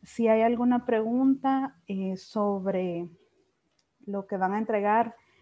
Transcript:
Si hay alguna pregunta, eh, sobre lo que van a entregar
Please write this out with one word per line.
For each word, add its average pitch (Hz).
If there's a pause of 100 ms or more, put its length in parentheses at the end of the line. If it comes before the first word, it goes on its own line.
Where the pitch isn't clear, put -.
Si 226
hay 220
alguna 240
pregunta, 269 (140)
eh, 190
sobre 190 (1000)
lo 202
que 202
van 185
a 214
entregar 220 (260)